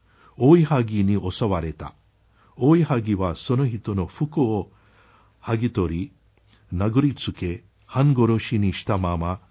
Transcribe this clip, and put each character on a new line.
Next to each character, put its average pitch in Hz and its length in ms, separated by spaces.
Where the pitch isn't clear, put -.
追 147 200
い 165 60
は 147 180
ぎ 107 220
に 101 160
襲 - 140
わ 95 160
れ 80 140
た。 - 200
追 147 220
い 165 60
は 131 160
ぎ 107 140
は 90 220
そ - 200
の 135 120
人 110 260
の 92 120
服 151 340
を 110 300
剥 113 160
ぎ 117 120
取 85 420
り、 87 60
殴 107 260
り 143 120
つ - 180
け、 87 320
半 139 300
殺 113 260
し - 180
に 101 140
し - 120
た 107 140
ま 87 200
ま 87 220